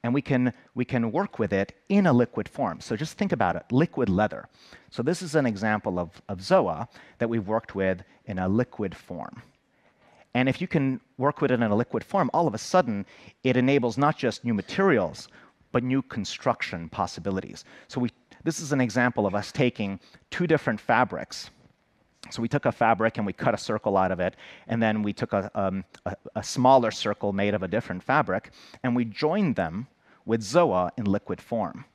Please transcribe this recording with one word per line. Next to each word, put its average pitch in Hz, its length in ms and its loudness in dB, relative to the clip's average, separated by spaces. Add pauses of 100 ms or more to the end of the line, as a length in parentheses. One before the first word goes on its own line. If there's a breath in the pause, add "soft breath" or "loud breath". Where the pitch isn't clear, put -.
And 120 120 0
we 143 80 2
can, 127 320 0 (200 soft breath)
we 123 120 -2
can 117 260 -2
work 185 260 -4
with 107 140 0
it 98 220 0 (160)
in 196 160 4
a 156 80 6
liquid 117 340 2
form. 98 320 -6
So - 160 -6
just 147 220 -6
think 202 140 0
about 98 220 2
it, 87 160 -8
liquid 131 380 2
leather. 101 400 0 (420 loud breath)
So - 120 -8
this 160 180 -2
is 156 140 -10
an 147 100 4
example 107 540 0
of, 87 320 -8
of 95 80 -6
ZOA 101 500 0 (300 loud breath)
that 117 100 -2
we've 113 180 -2
worked 110 280 -4
with 92 280 0 (220 soft breath)
in 95 140 -8
a 92 100 0
liquid 104 480 -2
form. - 460 -14 (920 soft breath)
And 127 160 4
if 127 140 0
you 185 60 -6
can 135 340 0 (160)
work 139 240 0
with 139 80 2
it 123 100 2
in 113 100 2
a 101 60 4
liquid 120 260 -2
form, 170 300 0
all 165 140 2
of 107 80 -2
a 107 40 -6
sudden, 117 460 0 (400 loud breath)
it 123 140 4
enables 127 400 2
not 147 180 2
just - 260 -2
new 120 120 0
materials, 104 760 0 (420 loud breath)
but 123 120 0
new 131 180 0
construction - 880 -4
possibilities. - 800 -6 (220 loud breath)
So - 120 -6
we, 123 100 0 (320 loud breath)
this 156 160 -2
is 143 140 -4
an 135 80 2
example 120 460 2
of 92 80 0
us 104 180 -4
taking 110 480 0 (300 soft breath)
two 175 160 -2
different 143 340 0
fabrics. - 680 0 (800)
So - 120 -6
we 117 60 -2
took - 180 0
a 117 60 2
fabric 110 440 2
and 107 80 -4
we 98 80 -4
cut 117 220 0
a - 20 -4
circle 104 400 -2
out 92 140 4
of 90 100 -2
it, 90 160 -2 (300 loud breath)
and 113 160 -2
then 110 200 2
we 104 100 -2
took - 200 -6
a, 101 220 -2
um, 95 300 -2 (200)
a, 95 100 -6 (200)
a 107 80 -6
smaller 127 480 4
circle 101 420 -4
made 101 220 0
of 95 80 -2
a 95 60 -6
different 90 340 -4
fabric, 120 480 -2 (320 loud breath)
and 123 120 0
we 123 100 2
joined 151 500 0
them 92 320 -4 (400 soft breath)
with 113 160 0
Zoa 101 560 2
in 117 60 -4
liquid 98 360 0
form. 104 440 -6 (100)